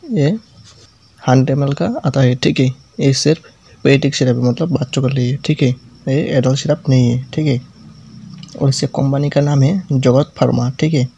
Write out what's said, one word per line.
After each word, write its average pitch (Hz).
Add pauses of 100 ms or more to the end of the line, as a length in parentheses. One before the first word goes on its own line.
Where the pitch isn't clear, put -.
(120)
ये 151 (920)
हंड्रेड 131
एम 139
एल 139
का 170 (200)
आता 135
है, 127
ठीक 151
है। 131 (340)
ये 139
सिर्फ 147 (360)
पेडिक 139
सिरप 127
है, 123
मतलब 147
बच्चों 135
के 131
लिए, 131
ठीक 147
है। 127
ये 135
adult 131
सिरप 151
नहीं 127
है, 123 (100)
ठीक 156
है। 123 (960)
और 139
इस 131
company 139
का 143
नाम 143
है 151 (180)
जगत 131
फार्मा, 123
ठीक 156
है। 127 (100)